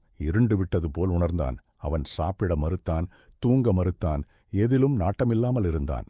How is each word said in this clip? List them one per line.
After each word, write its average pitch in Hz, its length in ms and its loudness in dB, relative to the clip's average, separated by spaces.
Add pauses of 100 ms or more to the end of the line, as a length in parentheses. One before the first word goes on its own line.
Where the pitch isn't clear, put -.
(180)
இருண்டு 101 400 2
விட்டது 87 340 -2
போல் 87 180 -2
உணர்ந்தான். 85 480 0 (200)
அவன் 73 260 -4
சாப்பிட 87 520 -4
மறுத்தான், 82 520 -2 (320)
தூங்க 120 340 2
மறுத்தான், 87 500 0 (260)
எதிலும் 127 500 2
நாட்டமில்லாமல் 117 680 0
இருந்தான். 71 420 -2